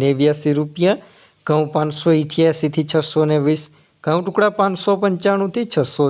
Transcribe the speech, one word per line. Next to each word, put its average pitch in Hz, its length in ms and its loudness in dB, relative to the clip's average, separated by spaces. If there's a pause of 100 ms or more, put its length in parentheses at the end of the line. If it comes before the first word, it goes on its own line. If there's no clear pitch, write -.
નેવ્યાસી 147 540 2
રૂપિયા, 170 440 0 (440)
ઘઉં 151 280 2
પાંચસો 151 340 -2 (140)
અઠ્યાસીથી 156 680 0
છસો 156 400 0
ને 151 160 2
વીસ, 156 160 0 (420)
ઘઉં 165 180 0
ટુકડા 202 360 0
પાંચસો 196 340 0 (100)
પંચાણુંથી 196 720 -2
છસો 147 380 0